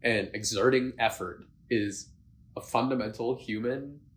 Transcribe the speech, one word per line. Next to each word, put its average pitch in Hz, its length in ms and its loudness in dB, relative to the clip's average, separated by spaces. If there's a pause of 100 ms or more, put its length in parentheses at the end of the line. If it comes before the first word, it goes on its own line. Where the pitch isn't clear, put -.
and 110 300 2
exerting 123 640 2
effort 107 460 -2 (240)
is 104 400 -2 (480)
a - 40 -10
fundamental 120 760 0
human 127 640 -6 (160)